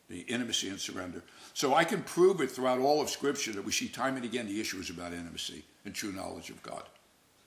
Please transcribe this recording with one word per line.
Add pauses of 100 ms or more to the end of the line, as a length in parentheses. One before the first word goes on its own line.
the
intimacy
and
surrender. (300)
So
I
can
prove
it
throughout
all
of
Scripture
that
we
see
time
and
again
the
issue
is
about
intimacy (220)
and
true
knowledge
of
God. (640)